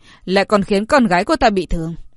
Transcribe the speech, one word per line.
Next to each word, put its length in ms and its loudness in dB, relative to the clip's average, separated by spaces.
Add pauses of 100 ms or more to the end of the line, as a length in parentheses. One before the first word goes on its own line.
(260)
lại 200 0
còn 180 2
khiến 220 -2
con 220 2
gái 160 0
của 120 -2
ta 140 2
bị 160 -2
thương. 300 -6 (220)